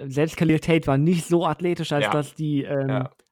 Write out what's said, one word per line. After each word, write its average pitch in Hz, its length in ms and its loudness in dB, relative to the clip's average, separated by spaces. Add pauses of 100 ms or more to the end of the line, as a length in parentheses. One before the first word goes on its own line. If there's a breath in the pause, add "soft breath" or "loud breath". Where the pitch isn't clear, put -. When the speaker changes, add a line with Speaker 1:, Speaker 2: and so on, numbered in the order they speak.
Speaker 1:
selbst 143 320 -2
Khalil 156 240 2
Tate 165 280 2
war 135 100 2
nicht 165 260 2
so 175 220 2
athletisch, 165 460 -4
als 147 120 0
Speaker 2:
Ja. - 60 0
Speaker 1:
dass 147 240 -2
die, 147 300 -2
ähm, 139 260 -2
Speaker 2:
Ja. 131 220 -4 (180)